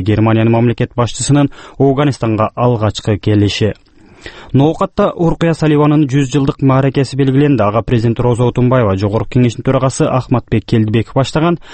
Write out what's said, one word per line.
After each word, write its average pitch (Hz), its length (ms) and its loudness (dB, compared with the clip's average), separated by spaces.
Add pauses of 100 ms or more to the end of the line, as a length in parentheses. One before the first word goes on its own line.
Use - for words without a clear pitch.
Германиянын 110 480 2
мамлекет 117 420 0
башчысынын 139 540 0 (300)
Ооганстанга 131 760 0
алгачкы 110 640 -2
келиши. 104 560 0 (800)
Ноокатта 165 580 0
Уркуя 165 420 0
Саливанын 151 540 2
жүз 135 240 0
жылдык 139 300 -2
мааракеси 135 560 0
белгиленди. 135 440 2
Ага 104 200 0
президент 117 400 0
Роза 123 240 0
Отунбаева, 120 500 0
Жогорку 101 380 -2
Кеңештин 120 320 0
төрагасы 135 400 0
Ахматбек 127 600 -2
Келдибеков 110 500 0
баштаган 160 420 0 (160)